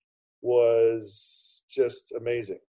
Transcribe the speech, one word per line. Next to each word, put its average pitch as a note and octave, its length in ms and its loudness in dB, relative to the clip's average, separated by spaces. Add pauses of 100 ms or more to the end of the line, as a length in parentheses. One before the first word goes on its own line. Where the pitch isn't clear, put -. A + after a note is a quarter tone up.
(420)
was A2+ 1300 0
just A#2+ 480 -2
amazing. A#2 500 -6